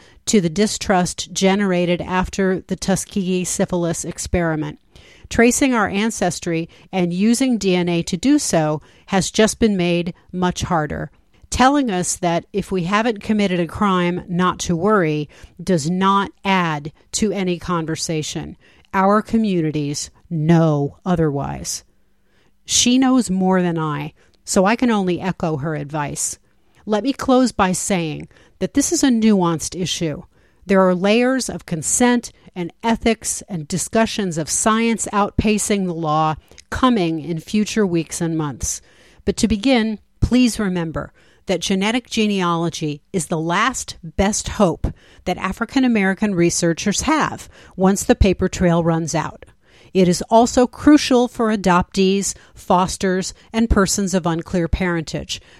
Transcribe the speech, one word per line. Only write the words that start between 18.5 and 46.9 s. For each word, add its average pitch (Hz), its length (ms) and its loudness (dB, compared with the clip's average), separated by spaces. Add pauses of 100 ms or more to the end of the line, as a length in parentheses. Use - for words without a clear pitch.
Our 196 300 2
communities 156 880 -2 (220)
know 156 760 2
otherwise. 143 800 -4 (800)
She - 320 2
knows 262 320 2
more 185 320 2
than 170 160 0
I, 151 360 -6 (320)
so 190 200 2
I 226 100 2
can 240 160 2
only 185 300 0
echo 170 360 -4
her 156 180 -6
advice. 147 640 -6 (480)
Let 208 180 -2
me 269 100 -2
close 254 380 2
by 190 200 2
saying 160 560 -4 (320)
that 185 140 -4
this 277 180 0
is 320 120 -2
a 269 60 6
nuanced 190 720 2
issue. 165 440 -4 (420)
There 190 160 4
are 185 140 4
layers 233 540 0
of 180 160 -10
consent 240 640 0 (240)
and 175 160 -6 (120)
ethics 226 640 -2
and 160 180 -8
discussions 196 680 -2
of 156 120 -4
science 226 640 0
outpacing 202 720 0
the 175 80 -4
law 156 420 0 (340)
coming 175 500 2
in 160 200 -6
future 214 460 -2
weeks 170 360 -2
and 165 160 -2
months. 147 440 -6 (440)
But - 120 -2
to 226 100 0
begin, 220 520 0 (220)
please 247 380 2
remember 170 540 -4 (340)
that 180 120 -2
genetic 208 500 -2
genealogy 170 920 -2 (100)
is 185 160 -4
the 165 120 -4
last 170 640 -2
best 196 480 -2
hope - 380 0 (380)
that 180 120 -4
African 202 460 -2
American 208 520 2
researchers 170 640 0